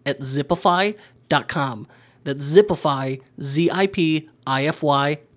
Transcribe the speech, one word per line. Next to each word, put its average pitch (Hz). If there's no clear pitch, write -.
at 139
zipify 175
dot 143
com. 131
That's 139
Zipify, 143
Z 143
I 190
P 160
I 135
F 156
Y 143